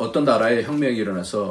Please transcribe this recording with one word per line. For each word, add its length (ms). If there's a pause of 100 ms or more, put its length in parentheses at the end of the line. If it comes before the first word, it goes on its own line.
어떤 240
나라에 380
혁명이 340
일어나서 540